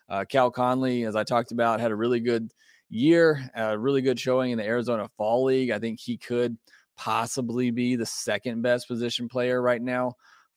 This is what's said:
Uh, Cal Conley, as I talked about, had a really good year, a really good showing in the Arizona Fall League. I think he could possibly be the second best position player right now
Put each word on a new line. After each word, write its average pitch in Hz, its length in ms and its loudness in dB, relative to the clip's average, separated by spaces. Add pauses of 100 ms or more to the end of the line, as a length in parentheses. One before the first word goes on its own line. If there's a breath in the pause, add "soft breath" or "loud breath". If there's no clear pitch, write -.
Uh, 98 180 -2
Cal 127 220 4
Conley, 127 560 0
as 107 100 -2
I 107 80 2
talked 120 280 0
about, 117 280 2
had 117 120 0
a 104 40 -2
really 120 240 0
good 117 320 0 (380 soft breath)
year, 151 640 4
a 110 220 -2
really 135 240 0
good 127 180 2
showing 127 320 0
in 117 80 -2
the 104 40 -4
Arizona 113 540 -2
Fall 117 260 2
League. 131 280 2
I 104 80 -2
think 113 200 -6
he 117 180 -6
could 120 380 -2 (400 soft breath)
possibly 117 760 -2
be 123 240 0
the 113 100 -2
second 113 560 -4
best 123 260 0
position 120 400 -4
player 127 320 0
right 123 220 2
now 127 320 -2 (440 soft breath)